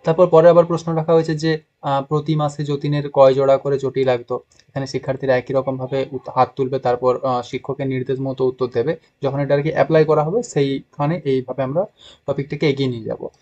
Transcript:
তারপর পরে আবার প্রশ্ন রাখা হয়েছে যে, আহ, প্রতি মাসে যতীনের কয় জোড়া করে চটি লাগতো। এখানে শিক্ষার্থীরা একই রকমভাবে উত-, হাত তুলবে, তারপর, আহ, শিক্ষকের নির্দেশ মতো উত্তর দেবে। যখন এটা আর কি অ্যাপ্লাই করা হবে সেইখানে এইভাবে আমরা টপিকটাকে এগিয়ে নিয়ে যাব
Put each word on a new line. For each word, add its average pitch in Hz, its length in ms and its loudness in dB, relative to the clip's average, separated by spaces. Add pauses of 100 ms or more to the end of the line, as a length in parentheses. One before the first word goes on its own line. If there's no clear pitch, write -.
তারপর 175 240 4
পরে 165 220 8
আবার 170 160 8
প্রশ্ন 165 300 -4
রাখা 160 180 0
হয়েছে 160 220 2
যে, 156 240 -2 (220)
আহ, 139 220 -2
প্রতি 151 320 -2
মাসে 151 280 -4
যতীনের 147 460 -4
কয় 135 240 6
জোড়া 135 240 4
করে 139 220 -2
চটি 135 240 -2
লাগতো। 123 360 -2 (300)
এখানে 135 180 -8
শিক্ষার্থীরা 131 500 -2
একই 127 160 -6
রকমভাবে 131 580 -2
উত-, - 240 -10
হাত 127 200 0
তুলবে, 131 240 -4
তারপর, 127 460 0
আহ, 123 160 -2
শিক্ষকের 135 460 -8
নির্দেশ 131 320 -4
মতো 135 260 -2
উত্তর 127 220 -2
দেবে। 123 280 -2 (280)
যখন 139 160 -2
এটা 143 160 2
আর 143 60 0
কি 156 100 -2
অ্যাপ্লাই 156 340 2
করা 151 180 2
হবে 208 200 -2
সেইখানে 147 800 -4
এইভাবে 131 400 -2
আমরা 156 220 -2 (420)
টপিকটাকে 147 420 -2
এগিয়ে 135 200 0
নিয়ে 117 140 -8
যাব - 240 -8 (140)